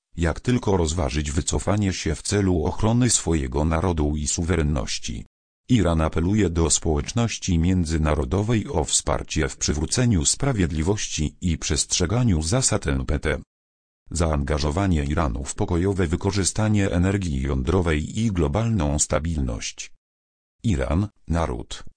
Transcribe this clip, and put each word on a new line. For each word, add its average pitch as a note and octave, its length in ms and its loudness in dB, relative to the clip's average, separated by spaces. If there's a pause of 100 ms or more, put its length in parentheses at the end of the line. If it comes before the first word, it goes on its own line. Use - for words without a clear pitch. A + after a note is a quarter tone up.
(160)
jak E2 240 -2
tylko A#2+ 360 2
rozważyć D2+ 540 0
wycofanie F#2 640 0
się D#2+ 220 -2
w - 80 -12
celu F#2 420 2
ochrony A#2 460 2
swojego D2 540 0
narodu D#2+ 520 0
i D2 100 -4
suwerenności. D2+ 1000 -2 (440)
Iran E2+ 320 4
apeluje E2+ 500 2
do E2 200 2
społeczności E2+ 880 0
międzynarodowej E2 1120 0
o D#2 160 -2
wsparcie - 640 -2
w - 80 -10
przywróceniu D#2+ 680 0
sprawiedliwości E2+ 1160 0
i E2 180 0
przestrzeganiu F2+ 840 0
zasad A2 440 0
N C2+ 200 -2
P D2 120 0
T. D2 200 -2 (720)
Zaangażowanie D2+ 920 0
Iranu C#2 400 -2
w - 100 -8
pokojowe F2+ 520 0
wykorzystanie G2 840 0
energii F2 520 0
jądrowej D#2 760 0
i A2+ 140 0
globalną E2 640 0
stabilność. C#2+ 920 -4 (720)
Iran, E2 460 0 (180)
naród, D2 580 -4 (120)